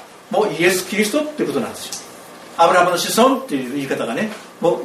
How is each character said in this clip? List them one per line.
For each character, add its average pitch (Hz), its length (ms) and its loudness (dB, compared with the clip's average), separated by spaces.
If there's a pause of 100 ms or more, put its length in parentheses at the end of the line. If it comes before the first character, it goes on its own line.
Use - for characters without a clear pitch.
(300)
も 214 140 2
う - 80 -4
イ 165 120 -2
エ 185 60 6
ス・ - 180 -2
キ 208 80 -4
リ 214 80 4
ス - 80 -2
ト 285 120 2
と - 180 -6
い - 20 0
う - 40 -4
こ 143 60 -6
と 139 60 0
な - 60 -4
ん - 40 -8
で - 60 -14
す - 120 -12
よ。 - 180 -12 (520)
ア 170 100 6
ブ 185 60 4
ラ 185 60 6
ハ 170 60 6
ム 180 60 2
の 170 60 -2
子 - 220 0
孫 262 200 4
と - 140 -8
い 127 140 -4
う 127 60 -8
言 139 100 -4
い - 20 -8
方 131 200 -4
が 113 80 -4
ね、 208 160 -2 (300)
も 165 160 2
う - 80 -8